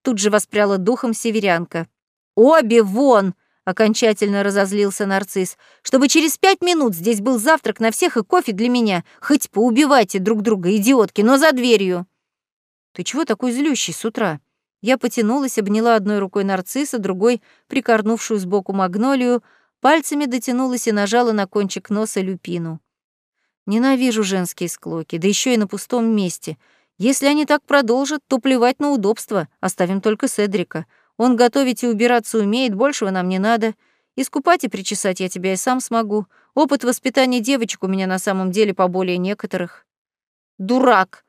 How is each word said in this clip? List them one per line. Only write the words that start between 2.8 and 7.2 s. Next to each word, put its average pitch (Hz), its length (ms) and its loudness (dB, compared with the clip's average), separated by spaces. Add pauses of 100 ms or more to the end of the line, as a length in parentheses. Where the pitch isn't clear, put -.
вон!» 208 520 2 (340)
окончательно 208 760 2
разозлился 202 640 0
нарцисс. 196 540 -4 (240)
«Чтобы 262 260 2
через 311 300 2
пять 381 240 4
минут 311 320 2
здесь 202 260 -2